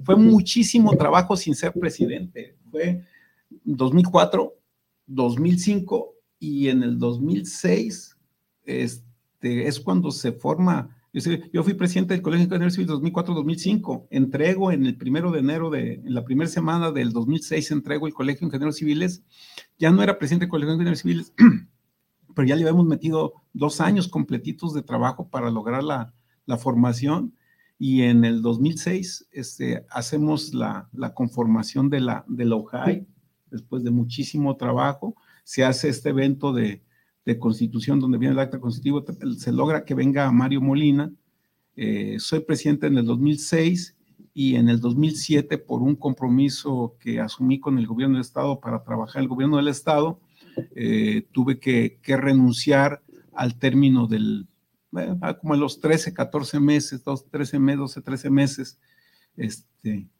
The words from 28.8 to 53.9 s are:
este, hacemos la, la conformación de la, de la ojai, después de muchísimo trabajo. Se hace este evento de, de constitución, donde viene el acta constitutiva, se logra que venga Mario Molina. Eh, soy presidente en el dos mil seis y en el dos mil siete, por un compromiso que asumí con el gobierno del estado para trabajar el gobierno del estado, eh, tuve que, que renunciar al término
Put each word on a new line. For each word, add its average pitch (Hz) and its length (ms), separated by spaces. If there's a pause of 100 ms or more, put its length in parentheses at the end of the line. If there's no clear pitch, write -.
este, 123 580
hacemos 151 640
la, 107 400
la 123 220
conformación 120 760
de 139 120
la, 117 260
de 123 180
la 113 100
ojai, - 520 (420)
después 127 340
de 120 60
muchísimo 135 680
trabajo. 135 580 (280)
Se - 220
hace 131 240
este 123 200
evento 139 440
de, 107 300 (420)
de 117 140
constitución, 117 600
donde 127 180
viene 131 160
el 131 60
acta 131 200
constitutiva, 127 420 (360)
se - 140
logra 151 340
que 139 100
venga 135 360
Mario 131 300
Molina. 143 500 (640)
Eh, 107 440
soy 160 220
presidente 147 460
en 143 100
el 117 80
dos 117 120
mil 147 220
seis 170 560 (380)
y 135 220
en 120 120
el 117 140
dos 120 160
mil 156 180
siete, 147 420
por 123 240
un 143 140
compromiso 131 1040
que 117 200
asumí 127 400
con 135 200
el 113 80
gobierno 131 300
del 123 80
estado 123 340
para 117 240
trabajar 117 380
el 127 60
gobierno 135 300
del 143 120
estado, 156 500 (560)
eh, 110 560
tuve 131 280
que, 120 440
que - 140
renunciar 139 840 (320)
al 123 240
término 131 480